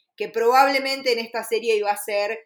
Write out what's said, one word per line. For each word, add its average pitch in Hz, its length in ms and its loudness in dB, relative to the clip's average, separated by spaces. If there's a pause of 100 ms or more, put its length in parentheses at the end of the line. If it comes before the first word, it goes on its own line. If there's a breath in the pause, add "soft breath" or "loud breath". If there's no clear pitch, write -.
(160)
que 214 140 -8
probablemente 269 840 2
en 226 60 -2
esta 226 240 -6
serie 220 340 0
iba 202 140 0
a 202 60 -2
ser 208 480 -4